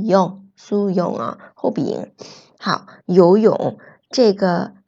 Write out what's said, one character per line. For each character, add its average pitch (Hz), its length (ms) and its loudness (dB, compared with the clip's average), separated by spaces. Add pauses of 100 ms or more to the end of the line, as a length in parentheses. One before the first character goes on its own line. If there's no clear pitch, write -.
영， 185 320 0 (180)
수 202 340 -4
영 - 220 -2
啊， 113 240 -10 (160)
后 - 160 -4
鼻 - 140 -6
音。 - 240 -8 (500)
好， - 280 -6 (180)
游 180 340 4
泳， 185 400 0 (320)
这 226 220 2
个 185 400 -4 (160)